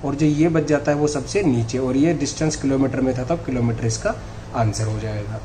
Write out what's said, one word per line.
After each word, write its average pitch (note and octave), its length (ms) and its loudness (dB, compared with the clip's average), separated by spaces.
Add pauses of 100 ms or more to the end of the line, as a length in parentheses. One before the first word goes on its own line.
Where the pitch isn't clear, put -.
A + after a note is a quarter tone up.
और C#3 100 -2
जो D#3 100 2
ये D3+ 220 4
बच D#3+ 160 2
जाता D3 280 2
है D3 60 2
वो D3 100 2
सबसे D3 360 -2
नीचे, A#2+ 340 2
और C3 200 0
ये D#3+ 160 4
distance D3+ 420 -2
kilometer C3+ 460 0
में C3 160 0
था B2+ 60 -4
तो - 120 0
किलोमीटर A#2+ 500 -2
इसका - 300 -2 (400)
answer A2+ 280 0
हो G#2+ 160 -2
जाएगा। G#2+ 460 -6